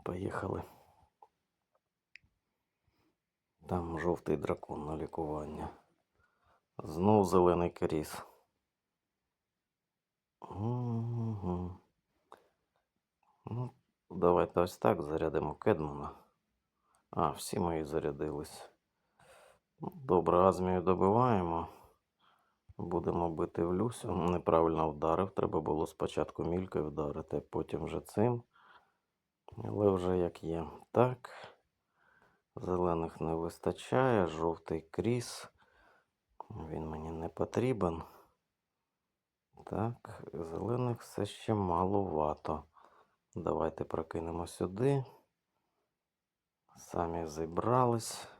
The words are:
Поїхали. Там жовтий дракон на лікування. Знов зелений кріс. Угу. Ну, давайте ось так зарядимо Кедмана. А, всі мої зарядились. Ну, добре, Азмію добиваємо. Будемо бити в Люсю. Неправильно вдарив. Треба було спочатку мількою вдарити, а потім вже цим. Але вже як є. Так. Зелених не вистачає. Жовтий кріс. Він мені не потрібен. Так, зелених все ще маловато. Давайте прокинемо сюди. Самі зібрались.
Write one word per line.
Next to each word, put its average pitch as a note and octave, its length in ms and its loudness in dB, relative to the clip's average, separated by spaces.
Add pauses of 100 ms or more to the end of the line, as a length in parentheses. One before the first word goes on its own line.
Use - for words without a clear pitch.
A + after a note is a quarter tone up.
Поїхали. - 600 -6 (3000)
Там E2+ 320 -4
жовтий D#2+ 380 0
дракон D2 480 -6
на D#2 120 -6
лікування. D2+ 720 -6 (1080)
Знов F#2+ 480 6
зелений F2 440 6
кріс. D#2 560 -4 (2250)
Угу. A2+ 1300 -4 (1700)
Ну, A#2+ 260 -6 (380)
давайте F2 520 4
ось F2+ 160 0
так G2+ 240 4
зарядимо D2+ 540 -2
Кедмана. D2 560 -2 (960)
А, E2+ 200 2
всі - 300 -6
мої E2 240 0
зарядились. D2+ 840 -6 (1080)
Ну, - 160 -8
добре, F2 420 4
Азмію F#2 440 4
добиваємо. F#2 840 2 (1080)
Будемо F2 520 -2
бити E2+ 360 -2
в F2+ 80 0
Люсю. G#2+ 380 -2
Неправильно E2 800 4
вдарив. D#2+ 420 0
Треба - 300 0
було D2+ 260 -2
спочатку - 560 -4
мількою E2+ 420 -2
вдарити, D2+ 520 -6
а C#2+ 40 -2
потім D#2 420 -6
вже D#2 180 -6
цим. A#2+ 420 0 (1120)
Але G#2 320 2
вже F#2 280 2
як F2 260 -2
є. E2 240 -4 (240)
Так. - 380 2 (1300)
Зелених F2 640 0
не D#2+ 140 -2
вистачає. F#2 920 2
Жовтий D#2+ 540 -2
кріс. - 680 -4 (1000)
Він D#2 380 -8
мені D#2 240 -8
не E2 180 -6
потрібен. F#2 760 0 (1600)
Так, - 580 -4 (100)
зелених G#2+ 680 -4
все - 240 -4
ще - 280 -4
маловато. F2 1080 2 (720)
Давайте D#2+ 480 -2
прокинемо E2+ 640 -6
сюди. B2 580 -2 (1700)
Самі E2+ 500 -4
зібрались. G#2+ 1000 0 (120)